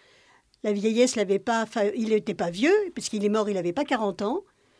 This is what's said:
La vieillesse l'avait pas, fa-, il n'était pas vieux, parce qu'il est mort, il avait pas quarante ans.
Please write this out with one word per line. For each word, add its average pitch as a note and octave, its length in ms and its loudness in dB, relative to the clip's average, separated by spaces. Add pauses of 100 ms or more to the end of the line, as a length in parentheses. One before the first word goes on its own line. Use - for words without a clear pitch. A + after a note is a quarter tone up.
(640)
La G#3 80 0
vieillesse A3 420 2
l'avait G3+ 240 0
pas, A3+ 280 0
fa-, G#3+ 280 0
il A3 140 -4
n'était G#3+ 260 0
pas F3 160 -2
vieux, A#3+ 240 2 (220)
parce - 120 -8
qu'il G#3 160 -2
est G#3 40 2
mort, G#3+ 200 2
il G3+ 80 -2
avait F3 180 -2
pas D4 100 -2
quarante A3 380 -2
ans. C#4 200 -2 (380)